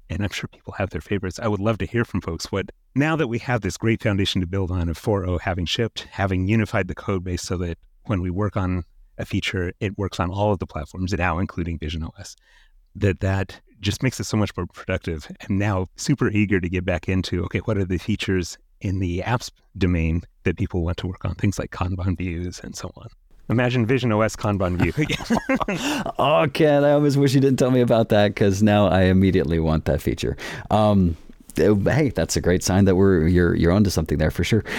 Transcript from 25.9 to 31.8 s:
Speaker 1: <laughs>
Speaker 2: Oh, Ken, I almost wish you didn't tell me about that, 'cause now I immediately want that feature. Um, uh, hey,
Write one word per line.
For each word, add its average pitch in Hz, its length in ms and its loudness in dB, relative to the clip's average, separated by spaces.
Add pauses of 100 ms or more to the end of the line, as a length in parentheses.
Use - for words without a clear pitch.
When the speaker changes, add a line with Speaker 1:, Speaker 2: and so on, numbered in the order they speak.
Speaker 1:
<laughs> - 80 -
Speaker 2:
Oh, 160 320 2
Ken, 143 320 4
I 147 80 6
almost 143 240 4
wish 139 180 4
you 143 60 6
didn't 131 180 4
tell 127 140 4
me 127 80 6
about 117 300 4
that, 104 260 4
'cause 101 260 2
now 104 240 6
I 92 160 4
immediately 92 560 4
want 80 280 0
that 71 140 0
feature. - 360 -4 (340)
Um, 101 460 4 (420)
uh, 98 160 4
hey, 123 360 2